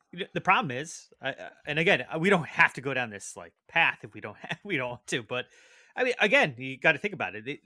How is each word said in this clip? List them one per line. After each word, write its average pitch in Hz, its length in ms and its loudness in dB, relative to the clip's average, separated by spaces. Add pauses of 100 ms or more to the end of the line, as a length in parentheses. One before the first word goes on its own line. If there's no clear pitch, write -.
(120)
y-, 185 220 -10
the 170 60 -4
problem 190 320 2
is, 143 400 -12 (100)
uh, 131 160 -4
uh, 90 120 -14 (160)
and 147 120 -4
again, 160 360 2
uh, 160 40 -2
we 175 120 4
don't 175 180 4
have - 260 4
to 151 80 -10
go 135 120 -2
down 123 160 -2
this, - 260 -14
like, 87 180 -16 (140)
path - 360 2
if 110 100 -16
we 110 60 -16
don't 101 180 -12
<laughs> - 40 -20
ha-, 165 220 0
we 202 120 -2
don't 127 140 -2
want 120 180 -14
to, 135 140 -2
but, 123 260 -6 (480)
I - 80 0
mean, - 160 2
again, 208 380 4
you 131 200 -10
gotta 160 200 4
think 202 160 -6
about 101 220 -6
it. 107 80 -12
They, 139 220 -8